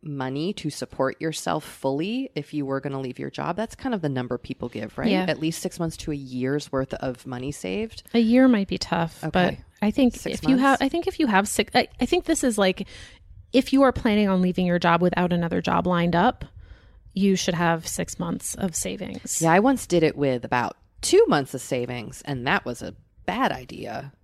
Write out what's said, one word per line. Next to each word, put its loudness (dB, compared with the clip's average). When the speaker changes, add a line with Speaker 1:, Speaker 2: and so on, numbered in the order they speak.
Speaker 1:
money -4
to -6
support -4
yourself -4
fully -4
if -8
you -2
were -2
gonna -6
leave -8
your -6
job. -6
That's -6
kind -4
of -4
the -2
number -4
people -8
give, -10
right? 0
Speaker 2:
Yeah. 2
Speaker 1:
At -2
least -4
six -8
months -4
to -8
a -4
year's -4
worth -2
of -8
money -8
saved. -6
Speaker 2:
A 4
year 6
might 4
be -6
tough, -2
but -4
Speaker 1:
Okay. 2
Speaker 2:
I 2
think 4
Speaker 1:
Six -8
Speaker 2:
if -4
you 6
have, 4
Speaker 1:
months? 0
Speaker 2:
I 2
think -2
if -6
you 2
have 4
six, -2
I, 4
I 2
think 0
this 0
is, 2
like, 2
if 2
you 8
are 6
planning 2
on 2
leaving 0
your 2
job 4
without 2
another 0
job 2
lined 2
up, 2
you 4
should -2
have 0
six -8
months -6
of -4
savings. -6
Speaker 1:
Yeah, 6
I 8
once 2
did 4
it 2
with 0
about -2
two 6
months 0
of -6
savings, -6
and -6
that 0
was -8
a -12
bad 0
idea. -10